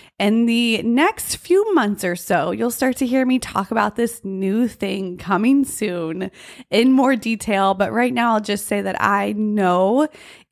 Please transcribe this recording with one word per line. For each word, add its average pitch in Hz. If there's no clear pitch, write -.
In 226
the 233
next 277
few 392
months 208
or 175
so, 175
you'll 226
start 254
to 262
hear 262
me 254
talk -
about 214
this 233
new 196
thing 190
coming 220
soon 180
in 240
more 262
detail. 202
But 190
right 240
now, 233
I'll 214
just 208
say 202
that 190
I 202
know 208